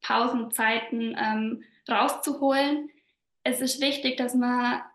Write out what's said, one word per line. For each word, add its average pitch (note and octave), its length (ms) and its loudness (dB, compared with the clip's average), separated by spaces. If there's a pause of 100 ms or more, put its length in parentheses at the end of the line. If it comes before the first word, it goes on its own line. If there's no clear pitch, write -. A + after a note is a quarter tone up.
Pausenzeiten, A3+ 1160 0
ähm, A3 460 -2 (260)
rauszuholen. C#4 1000 2 (540)
Es B3 180 0
ist C4 200 -2
wichtig, C#4 360 0
dass B3 180 0
man B3 460 2 (140)